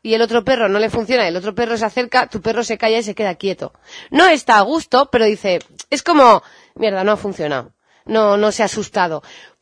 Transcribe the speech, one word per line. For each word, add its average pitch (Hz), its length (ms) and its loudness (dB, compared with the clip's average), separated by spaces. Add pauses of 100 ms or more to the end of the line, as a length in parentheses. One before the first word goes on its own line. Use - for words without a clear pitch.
y 220 120 -4
el 226 80 2
otro 226 240 0
perro 233 240 0
no 196 100 0
le 220 100 0
funciona, 233 380 -2
el 170 80 -4
otro 190 180 -6
perro 233 240 -4
se 220 80 -4
acerca, 247 420 -2
tu 208 140 -10
perro 226 220 -4
se 220 140 -6
calla 220 220 0
y 233 40 -4
se 202 120 -10
queda 196 200 -4
quieto. - 380 -8 (380)
No 330 160 4
está 254 320 4
a - 20 6
gusto, 269 500 0
pero 226 140 2
dice, 196 340 0 (300)
es 285 140 -4
como, 262 380 6 (320)
"Mierda, 196 300 -4
no 202 80 2
ha 208 60 0
funcionado. 151 560 -8 (320)
No, 214 320 2
no 214 140 2
se 214 120 -2
ha - 20 0
asustado". 180 580 -4 (380)